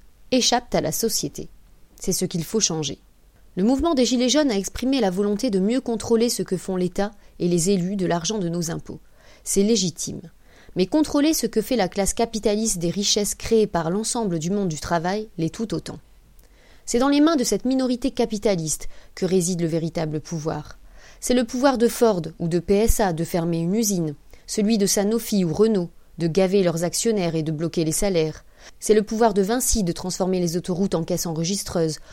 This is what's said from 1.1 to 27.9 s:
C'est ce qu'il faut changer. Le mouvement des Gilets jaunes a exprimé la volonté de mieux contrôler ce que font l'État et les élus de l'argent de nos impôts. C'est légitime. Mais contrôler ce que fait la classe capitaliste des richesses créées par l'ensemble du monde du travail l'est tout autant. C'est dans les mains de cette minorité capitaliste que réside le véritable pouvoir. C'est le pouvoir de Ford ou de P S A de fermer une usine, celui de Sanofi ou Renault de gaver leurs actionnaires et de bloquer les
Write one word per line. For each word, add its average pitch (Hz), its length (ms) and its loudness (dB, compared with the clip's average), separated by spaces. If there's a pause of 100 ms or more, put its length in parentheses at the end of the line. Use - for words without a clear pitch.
C'est 185 140 -2
ce 185 120 -2
qu'il 165 180 -4
faut 220 160 -2
changer. 160 400 -2 (560)
Le 180 80 0
mouvement 269 300 2
des 254 120 4
Gilets 247 240 2
jaunes 285 220 2
a 196 60 0
exprimé 247 440 -2
la 190 80 2
volonté 202 400 -2
de 196 100 0
mieux 233 220 2
contrôler 226 480 0
ce 196 140 -4
que 180 140 -4
font 185 200 -6
l'État 196 340 -2 (280)
et 170 80 0
les 175 240 2
élus 190 260 0
de 180 80 -2
l'argent 170 320 -2
de 175 120 -2
nos 170 220 -4
impôts. - 280 -10 (440)
C'est 196 200 2
légitime. 202 580 0 (540)
Mais 185 100 4
contrôler 294 480 2
ce 240 140 -2
que 214 140 0
fait 254 140 0
la 190 140 2
classe 196 240 -2
capitaliste 220 640 0
des 170 140 -2
richesses 202 440 0
créées 220 320 2
par 165 220 -2
l'ensemble 208 500 -2
du 170 120 -4
monde 202 180 0
du 151 100 -4
travail 185 480 -2 (100)
l'est 165 160 -2
tout 220 200 -4
autant. 165 260 -8 (880)
C'est 240 140 0
dans 269 100 4
les 285 120 4
mains 330 140 6
de 247 80 2
cette 208 220 -2
minorité 254 460 0
capitaliste 202 760 -2 (280)
que 190 100 -2
réside 180 360 2
le 165 60 0
véritable 156 540 -2
pouvoir. 156 560 -8 (420)
C'est - 140 0
le 254 100 4
pouvoir 254 340 2
de 233 100 4
Ford 214 340 4 (180)
ou 170 80 -2
de 170 120 2
P 196 160 2
S 220 240 4
A 190 140 2
de 160 100 -2
fermer 165 360 -2
une 170 160 0
usine, 185 400 0 (320)
celui 220 300 0
de 196 80 2
Sanofi 208 580 0
ou 156 100 0
Renault 202 360 2 (280)
de 165 100 -2
gaver 190 360 2
leurs 170 200 0
actionnaires 175 520 0
et 160 80 0
de 160 80 -2
bloquer 160 320 -2
les 156 80 0